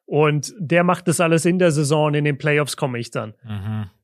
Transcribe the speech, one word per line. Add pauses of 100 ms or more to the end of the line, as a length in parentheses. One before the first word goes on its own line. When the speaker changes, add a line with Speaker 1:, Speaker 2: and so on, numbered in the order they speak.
Speaker 1:
Und
der
macht
das
alles
in
der
Saison
und
in
den
Playoffs
komme
ich
dann." (100)
Speaker 2:
Mhm. (140)